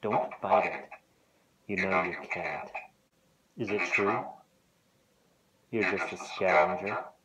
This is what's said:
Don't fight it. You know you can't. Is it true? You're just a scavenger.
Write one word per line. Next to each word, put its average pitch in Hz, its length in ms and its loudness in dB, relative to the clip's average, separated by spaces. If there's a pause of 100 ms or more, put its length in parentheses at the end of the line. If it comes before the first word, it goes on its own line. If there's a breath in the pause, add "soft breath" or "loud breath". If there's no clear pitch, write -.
Don't 113 400 0
fight - 260 4
it. - 220 -6 (760)
You 98 200 0
know 92 160 2
you 90 140 -2 (160)
can't. - 380 -6 (840)
Is 101 140 -4
it 104 120 0 (100)
true? 104 320 2 (1500)
You're 107 200 2
just 98 220 -2
a 95 40 -8
scavenger. - 840 2 (260)